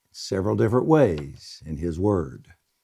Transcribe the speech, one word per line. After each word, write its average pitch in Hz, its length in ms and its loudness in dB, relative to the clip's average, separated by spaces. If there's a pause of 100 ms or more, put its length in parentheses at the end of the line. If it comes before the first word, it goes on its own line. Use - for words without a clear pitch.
in - 80 -20
several 98 440 -4
different 113 300 2
ways 85 800 0
in 80 120 -8
His 82 200 -6
Word. 87 520 -2 (340)